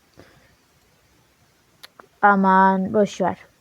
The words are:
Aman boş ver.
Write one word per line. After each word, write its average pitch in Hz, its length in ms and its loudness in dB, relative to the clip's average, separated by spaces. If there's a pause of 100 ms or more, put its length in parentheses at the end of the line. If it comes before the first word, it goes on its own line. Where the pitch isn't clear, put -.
(2250)
Aman 190 720 2
boş 202 260 -2
ver. 180 180 -4 (220)